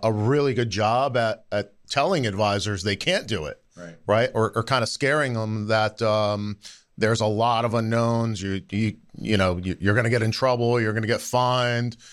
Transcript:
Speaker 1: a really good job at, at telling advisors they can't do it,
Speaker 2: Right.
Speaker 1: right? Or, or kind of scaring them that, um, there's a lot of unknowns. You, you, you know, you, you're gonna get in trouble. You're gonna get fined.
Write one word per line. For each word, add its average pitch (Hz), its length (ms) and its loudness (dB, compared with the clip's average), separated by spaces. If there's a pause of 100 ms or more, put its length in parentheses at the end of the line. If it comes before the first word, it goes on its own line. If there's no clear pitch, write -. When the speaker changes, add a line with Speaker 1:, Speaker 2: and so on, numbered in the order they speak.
Speaker 1:
a 110 100 2
really 131 400 2
good 117 160 0
job 117 480 0
at, 113 340 -2
at 101 220 -4 (160)
telling 147 380 0
advisors 101 560 0
they 101 120 0
can't 180 300 -2
do 95 200 -4
it, - 140 -10 (160)
Speaker 2:
Right. 85 200 -16 (100)
Speaker 1:
right? 113 300 2
Or, 110 200 0
or 113 80 0
kind 117 200 0
of 110 60 -2
scaring 139 440 0
them 110 340 -4
that, 107 360 0
um, 104 560 0 (360)
there's 110 260 2
a 110 40 2
lot 113 400 2
of 113 80 -2
unknowns. 117 640 0
You, 95 300 -4
you, 107 280 0 (200)
you 107 180 0
know, 92 220 2
you, 90 220 -4
you're 101 160 2
gonna 113 160 2
get 120 100 2
in 110 100 0
trouble. 120 480 2
You're 107 140 0
gonna 110 140 -4
get 117 140 0
fined. 123 760 0 (160)